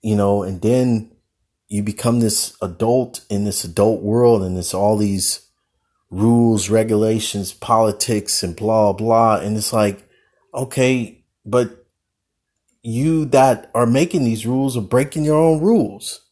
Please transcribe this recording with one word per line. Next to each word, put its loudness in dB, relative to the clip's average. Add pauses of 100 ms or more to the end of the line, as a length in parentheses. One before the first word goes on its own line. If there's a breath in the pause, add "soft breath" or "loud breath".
you -2
know, 2
and -8
then 0 (580)
you -6
become -2
this -2
adult -2
in -2
this -6
adult 0
world 4
and -4
it's -6
all 2
these -2 (640)
rules, 2
regulations, 0
politics, -2
and -8
blah, 0
blah. 2
And -4
it's -6
like, -2 (460)
okay, -4 (200)
but -4 (960)
you -2
that 2
are 4
making 2
these -2
rules -2
are -4
breaking -2
your 2
own 4
rules. -2